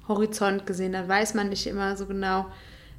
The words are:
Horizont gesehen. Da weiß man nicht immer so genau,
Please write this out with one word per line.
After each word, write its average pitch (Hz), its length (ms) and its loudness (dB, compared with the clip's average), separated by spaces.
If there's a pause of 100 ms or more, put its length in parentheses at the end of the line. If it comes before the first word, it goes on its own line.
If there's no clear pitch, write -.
Horizont 202 600 2
gesehen. 185 240 0
Da 185 160 -2
weiß 208 260 4
man 202 160 2
nicht 196 160 -2
immer 196 320 -2
so 196 80 -6
genau, 190 400 0 (540)